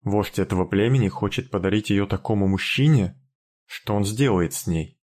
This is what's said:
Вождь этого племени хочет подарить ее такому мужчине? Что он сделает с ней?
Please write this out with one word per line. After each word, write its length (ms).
Вождь 360
этого 260
племени 440
хочет 420
подарить 400
ее 160
такому 420
мужчине? 720
Что 280
он 100
сделает 500
с 120
ней? 400